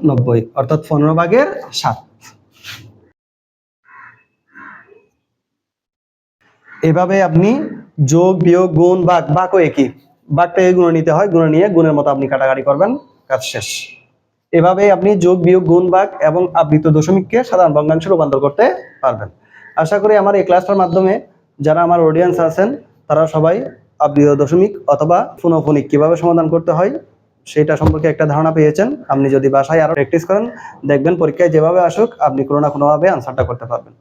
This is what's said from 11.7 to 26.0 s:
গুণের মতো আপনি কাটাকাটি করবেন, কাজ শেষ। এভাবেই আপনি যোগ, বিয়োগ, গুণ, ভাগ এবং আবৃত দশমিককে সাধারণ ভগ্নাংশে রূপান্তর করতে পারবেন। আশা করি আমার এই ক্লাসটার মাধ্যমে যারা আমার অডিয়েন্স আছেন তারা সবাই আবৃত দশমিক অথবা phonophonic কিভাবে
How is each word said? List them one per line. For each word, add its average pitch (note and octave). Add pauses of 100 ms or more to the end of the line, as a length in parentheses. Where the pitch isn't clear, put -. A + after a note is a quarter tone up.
গুণের D#3+
মতো C#3+
আপনি C3+
কাটাকাটি C3
করবেন, F3 (380)
কাজ C3 (100)
শেষ। A2+ (840)
এভাবেই F#3
আপনি F#3+ (160)
যোগ, F3+
বিয়োগ, F#3
গুণ, F3+ (100)
ভাগ G3 (220)
এবং F3 (200)
আবৃত D3+ (120)
দশমিককে F#3 (100)
সাধারণ F3+
ভগ্নাংশে D#3+
রূপান্তর D3+
করতে E3 (380)
পারবেন। G#2+ (540)
আশা G3+
করি G#3+
আমার G3+
এই F3
ক্লাসটার F#3
মাধ্যমে F#3 (460)
যারা D#3
আমার E3+
অডিয়েন্স F3 (120)
আছেন F#3 (380)
তারা D3+ (120)
সবাই D#3+ (500)
আবৃত C#3+ (120)
দশমিক F3 (220)
অথবা D#3 (240)
phonophonic D3+
কিভাবে D#3